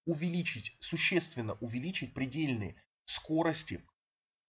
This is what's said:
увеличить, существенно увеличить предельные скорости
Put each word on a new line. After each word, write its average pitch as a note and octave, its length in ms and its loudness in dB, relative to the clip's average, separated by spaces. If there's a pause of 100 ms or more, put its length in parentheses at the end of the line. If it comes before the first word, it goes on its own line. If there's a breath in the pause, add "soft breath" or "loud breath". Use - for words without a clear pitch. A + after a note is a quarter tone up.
увеличить, E3 720 0
существенно C#3+ 760 2
увеличить B2 600 -4
предельные C3 640 -2 (300 soft breath)
скорости - 800 2 (640)